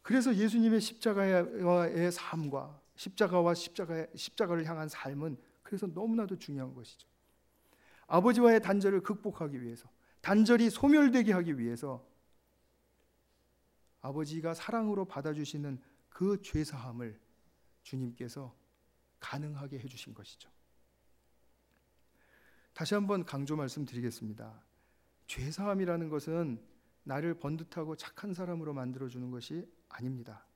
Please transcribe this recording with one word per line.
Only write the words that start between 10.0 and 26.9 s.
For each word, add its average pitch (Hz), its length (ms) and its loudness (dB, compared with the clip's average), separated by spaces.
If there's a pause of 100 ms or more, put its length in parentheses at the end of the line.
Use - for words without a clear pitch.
단절이 220 500 6
소멸되게 262 600 6
하기 165 260 0
위해서 120 480 -6 (1900)
아버지가 156 540 -4
사랑으로 214 500 -2
받아주시는 147 760 -6 (280)
그 196 340 -2
죄사함을 123 760 -6 (640)
주님께서 127 720 -8 (680)
가능하게 143 580 -10
해주신 117 340 -14
것이죠. - 380 -20 (2250)
다시 165 220 -2
한번 202 300 0
강조 139 320 -4
말씀드리겠습니다. 117 1040 -6 (640)
죄사함이라는 175 840 -2
것은 151 540 -4 (420)